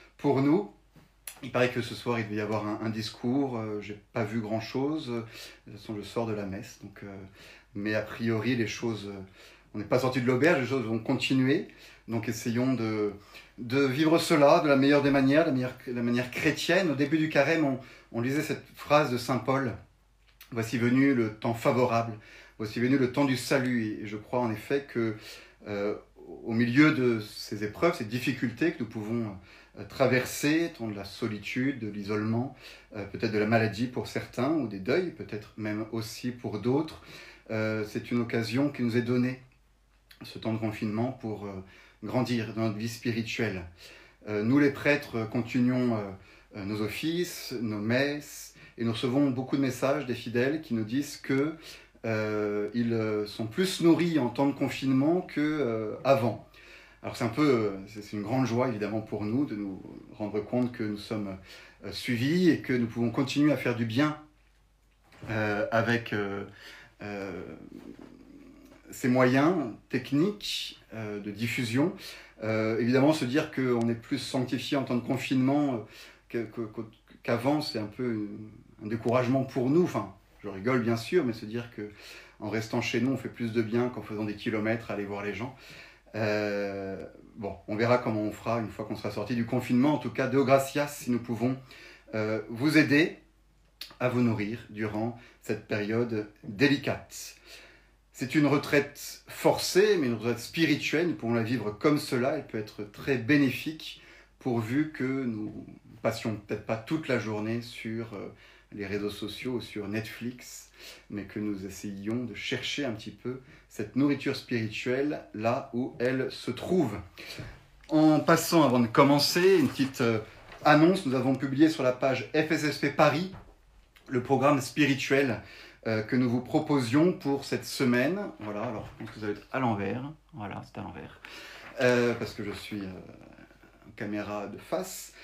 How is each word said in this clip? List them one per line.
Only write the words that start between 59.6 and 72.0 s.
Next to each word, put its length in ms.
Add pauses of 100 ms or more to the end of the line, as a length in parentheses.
rendre 240
compte 320
que 100
nous 140
sommes, 400 (480)
euh, 80
suivis 560
et 140
que 100
nous 140
pouvons 240
continuer 420
à 60
faire 180
du 80
bien, 320 (1120)
euh, 420
avec, 440
euh, 300 (580)
euh, 400 (1500)
ces 180
moyens 640 (160)
techniques, 880 (140)
euh, 260
de 100
diffusion. 640 (500)